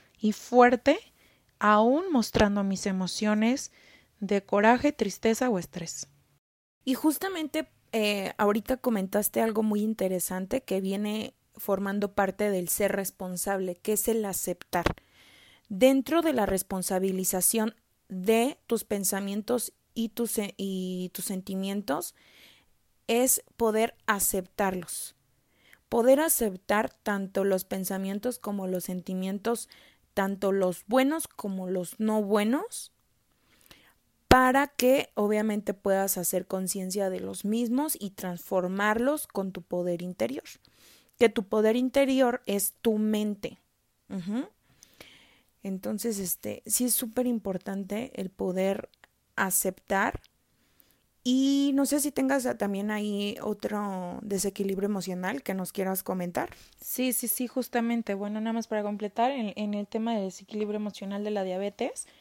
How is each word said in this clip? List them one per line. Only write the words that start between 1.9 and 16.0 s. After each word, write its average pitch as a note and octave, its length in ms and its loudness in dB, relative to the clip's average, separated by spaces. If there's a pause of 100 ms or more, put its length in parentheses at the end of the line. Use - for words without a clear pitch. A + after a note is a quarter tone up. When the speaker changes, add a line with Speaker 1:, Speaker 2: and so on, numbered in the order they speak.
Speaker 1:
mostrando G#3 520 4
mis G3 220 -2
emociones G#3+ 840 0 (480)
de G3+ 240 0
coraje, A#3 480 6
tristeza A3+ 580 0
o G3+ 100 0
estrés". - 480 -10 (760)
Speaker 2:
Y C4+ 120 0
justamente, D#4 760 -2 (240)
eh, G#3 440 0
ahorita G#3+ 400 2
comentaste G#3 640 0
algo A3 220 2
muy G#3 180 2
interesante F#3+ 800 -2
que F#3+ 200 -2
viene G#3 540 -4 (200)
formando G3+ 580 -2
parte G3+ 360 0
del F3+ 180 -2
ser G3 240 0
responsable, F#3 840 -4
que - 180 -4
es - 140 0
el A3+ 180 2
aceptar. - 680 -2 (760)
Dentro C4+ 520 6